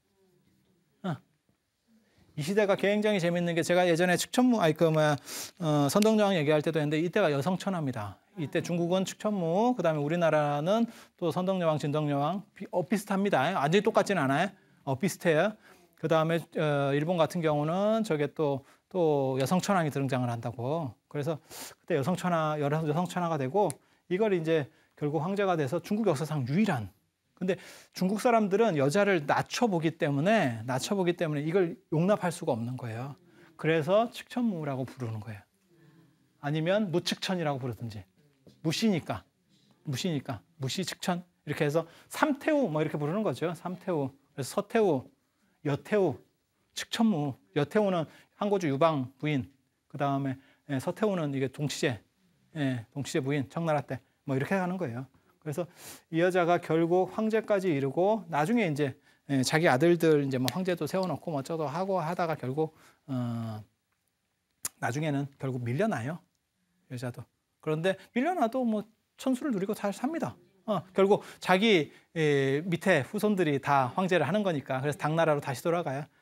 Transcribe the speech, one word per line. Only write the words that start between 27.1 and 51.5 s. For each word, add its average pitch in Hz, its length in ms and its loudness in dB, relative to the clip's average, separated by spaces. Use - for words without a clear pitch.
근데 185 220 -2
중국 185 300 -2
사람들은 214 560 4
여자를 165 480 2
낮춰보기 160 720 0
때문에, 147 720 2
낮춰보기 175 460 0
때문에 151 280 -2
이걸 165 340 0
용납할 180 400 2
수가 151 200 -4
없는 120 260 -4
거예요. 123 380 -8
그래서 165 540 2
측천무라고 156 760 -4
부르는 113 340 -8
거예요. 101 220 -12
아니면 160 520 0
무측천이라고 170 640 -2
부르든지. 113 480 -8
무시니까, 160 640 0
무시니까, 139 560 -4
무시측천. 175 640 -6
이렇게 147 180 -2
해서 160 220 0
삼태우 285 600 0
뭐 151 140 0
이렇게 156 160 -2
부르는 165 240 -2
거죠. 160 320 -2
삼태우. 175 560 -4
그래서 131 200 -8
서태우, 196 560 0
여태우, 147 540 0
측천무. 160 580 0
여태우는 175 500 0
항고주 196 320 0
유방 139 500 2
부인, 147 340 -2
그다음에, 139 500 -4
예, 151 100 -2
서태우는 175 540 -2
이게 131 140 -2
동치제, 139 560 -4